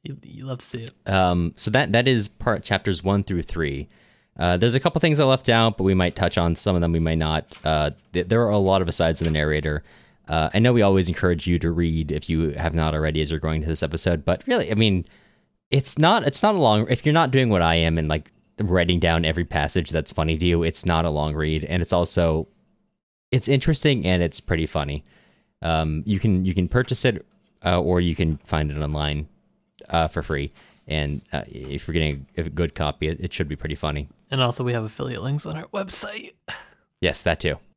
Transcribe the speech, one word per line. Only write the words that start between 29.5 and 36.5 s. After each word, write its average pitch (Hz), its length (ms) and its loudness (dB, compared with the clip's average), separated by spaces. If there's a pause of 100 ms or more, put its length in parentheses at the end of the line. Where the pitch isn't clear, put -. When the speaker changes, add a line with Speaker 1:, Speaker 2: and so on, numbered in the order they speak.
Speaker 2:
uh, 82 180 2
for - 140 -4
free. 71 320 -4 (340)
And, 73 340 -2 (120)
uh, 71 140 -6
if 67 400 -10
you're 80 60 -6
getting 76 320 -2 (120)
a, 85 40 -4
a 80 80 -6
good 82 260 -4
copy, 76 320 -4
it, 82 120 -4
it - 140 -8
should 80 140 -4
be 76 80 -6
pretty 76 200 -8
funny. 73 340 -6 (200)
Speaker 1:
And 135 140 0
also, 120 200 -2
we 123 100 -2
have 113 100 -4
affiliate 120 400 -8
links 147 240 -4
on 156 100 -8
our - 120 -12
website. 208 640 -8 (680)